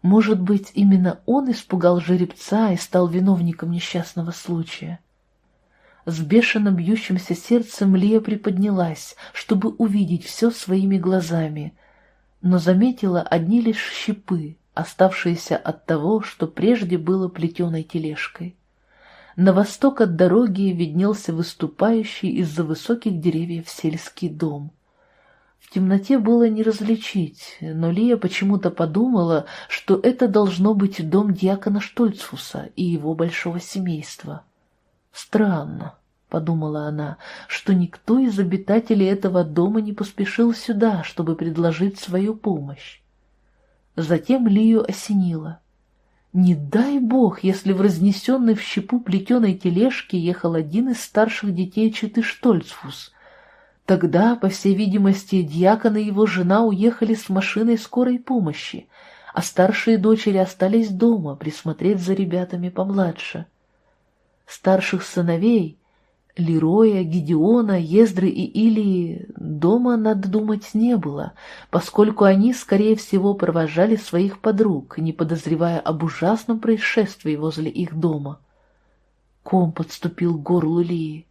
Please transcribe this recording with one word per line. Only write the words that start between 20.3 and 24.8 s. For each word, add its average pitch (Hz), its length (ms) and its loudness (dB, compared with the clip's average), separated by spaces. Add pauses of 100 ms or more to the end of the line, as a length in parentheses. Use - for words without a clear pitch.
виднелся 175 640 -2
выступающий 202 1040 -2
из-за 165 260 -4
высоких 175 560 -4
деревьев 165 500 -4
сельский - 600 -6
дом. 151 420 -8 (880)